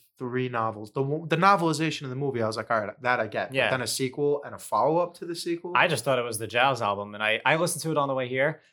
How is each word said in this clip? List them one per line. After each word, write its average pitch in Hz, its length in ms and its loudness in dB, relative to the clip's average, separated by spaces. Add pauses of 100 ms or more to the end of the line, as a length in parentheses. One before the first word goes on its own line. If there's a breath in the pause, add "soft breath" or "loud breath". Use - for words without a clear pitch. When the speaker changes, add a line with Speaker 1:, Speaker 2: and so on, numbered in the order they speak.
(160)
Speaker 1:
three 127 320 -2
novels. 110 440 -4
The 139 100 0
wo-, 151 240 -4
the 160 100 2
novelization 160 680 4
of 135 80 -10
the 123 60 -8
movie, 131 240 -2
I 110 60 2
was 113 100 -2
like, 113 140 -4
"All 113 100 2
right, 104 220 -6
that 123 160 2
I 110 80 0
get." 104 260 -4
Speaker 2:
Yeah. 131 140 2
Speaker 1:
But 101 60 2
then 127 100 0
a 117 60 -4
sequel 143 560 0
and 117 100 -12
a 92 40 -14
follow-up 160 560 2
to - 100 -14
the 170 100 -8
sequel? 170 400 -6
Speaker 2:
I 180 140 6
just 160 160 -2
thought 131 160 2
it - 20 0
was 117 160 -6
the 113 80 -6
Jazz 120 340 2
album, 101 340 -2
and 104 100 -6
I, 110 200 2
I 143 120 4
listened 165 260 0
to 160 80 -4
it 151 60 -2
on 143 100 2
the 135 80 -2
way 131 140 -2
here. 139 320 0 (120)